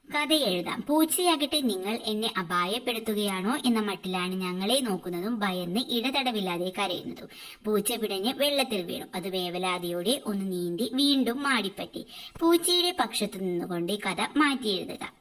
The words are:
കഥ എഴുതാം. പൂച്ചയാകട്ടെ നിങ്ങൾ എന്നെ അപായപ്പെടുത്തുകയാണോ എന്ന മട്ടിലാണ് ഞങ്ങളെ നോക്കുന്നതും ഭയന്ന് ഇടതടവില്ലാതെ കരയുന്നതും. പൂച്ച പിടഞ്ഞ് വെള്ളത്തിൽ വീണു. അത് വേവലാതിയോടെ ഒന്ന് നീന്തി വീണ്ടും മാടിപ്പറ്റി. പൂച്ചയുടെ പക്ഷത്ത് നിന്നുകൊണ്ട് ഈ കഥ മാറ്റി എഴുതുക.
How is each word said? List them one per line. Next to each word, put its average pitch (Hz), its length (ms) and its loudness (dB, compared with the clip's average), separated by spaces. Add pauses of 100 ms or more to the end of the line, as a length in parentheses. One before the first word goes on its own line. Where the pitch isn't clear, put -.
(140)
കഥ 294 180 2
എഴുതാം. 208 560 2
പൂച്ചയാകട്ടെ 311 720 4
നിങ്ങൾ 214 440 0
എന്നെ 220 340 0
അപായപ്പെടുത്തുകയാണോ 208 1300 0
എന്ന 226 140 6
മട്ടിലാണ് 185 540 -2
ഞങ്ങളെ 190 460 0
നോക്കുന്നതും 196 600 -2
ഭയന്ന് 185 480 0
ഇടതടവില്ലാതെ 220 880 0
കരയുന്നതും. 180 500 -6 (360)
പൂച്ച 202 280 2
പിടഞ്ഞ് 202 400 0
വെള്ളത്തിൽ 262 500 2
വീണു. 180 320 -6
അത് 185 140 -4
വേവലാതിയോടെ 180 960 -2
ഒന്ന് 196 280 -2
നീന്തി 175 400 -2
വീണ്ടും 269 500 2
മാടിപ്പറ്റി. 202 640 -2 (340)
പൂച്ചയുടെ 349 600 4
പക്ഷത്ത് 208 400 -2
നിന്നുകൊണ്ട് 180 520 -2
ഈ 208 140 -2
കഥ 185 200 0 (100)
മാറ്റി 277 320 2
എഴുതുക. - 520 -4